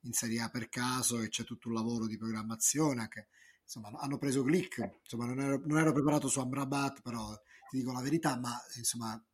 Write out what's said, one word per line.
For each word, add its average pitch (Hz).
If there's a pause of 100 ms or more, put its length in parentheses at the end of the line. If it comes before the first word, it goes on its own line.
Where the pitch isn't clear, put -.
in 120
Serie 117
A 117
per 117
caso 127
e 110
c'è 117
tutto -
un 117
lavoro 113
di 110
programmazione 113
anche, 110 (360)
insomma, 107
hanno 143
preso 135
Glick, 127
insomma, 117
non 127
ero, 139
non 151
ero 160
preparato 143
su 139
Amrabat, 135
però 113 (340)
ti 131
dico 127
la 123
verità, 143
ma, 123 (200)
insomma, 117 (140)